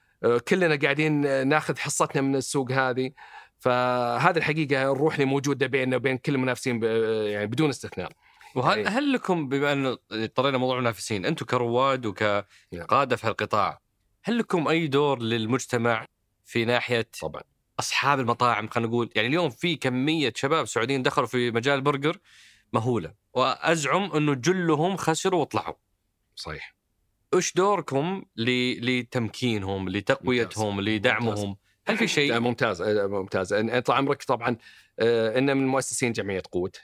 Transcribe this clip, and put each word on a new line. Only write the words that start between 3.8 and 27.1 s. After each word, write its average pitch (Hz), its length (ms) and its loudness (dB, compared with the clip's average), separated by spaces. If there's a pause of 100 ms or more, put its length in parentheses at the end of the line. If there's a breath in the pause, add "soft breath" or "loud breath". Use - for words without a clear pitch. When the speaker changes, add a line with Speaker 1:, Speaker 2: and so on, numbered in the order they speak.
Speaker 1:
الحقيقة 139 540 0
الروح 143 220 0
اللي 143 120 2
موجودة 135 420 0
بيننا 127 280 0
وبين 127 220 0
كل 143 180 -2
المنافسين 127 440 -2
ب-، 110 40 -4 (440)
يعني، 104 200 -4
بدون 139 220 0
استثناء. 95 420 -8 (440 loud breath)
Speaker 2:
وهل، 151 220 0
Speaker 1:
يعني 208 120 -2
Speaker 2:
هل 269 240 0
لكم، 170 360 0
بما 139 240 2
أنه 135 240 -2 (140)
اضطرينا 127 460 0
موضوع 127 200 0
المنافسين، 113 480 -2
أنتم 147 200 -2
كرواد 123 600 0
وكقادة 101 420 0 (240 soft breath)
Speaker 1:
نعم. 117 460 2
Speaker 2:
في - 100 -2
هالقطاع، 101 540 0 (420)
هل 233 140 -2
لكم 170 300 0
أي 160 200 2
دور 139 340 2
للمجتمع 117 840 0 (400)
في 117 200 0
ناحية 120 420 0 (140)
Speaker 1:
طبعا. 76 220 -8 (360)
Speaker 2:
أصحاب 135 400 2
المطاعم؟ 117 480 0
خلينا 117 220 -2
نقول، 117 260 0
يعني، 107 120 2
اليوم 160 220 0
في 165 260 -4
كمية 135 600 0
شباب 143 300 0
سعوديين 123 380 0
دخلوا 135 240 0
في 123 240 0
مجال 117 240 2
البرجر 139 420 0 (560 soft breath)
مهولة، 113 400 0 (200)
وأزعم 143 760 0
أنه 151 220 2
جلهم 165 640 2
خسروا 170 440 0
وطلعوا. 87 340 -4 (600)
Speaker 1:
صحيح. - 420 -14 (560)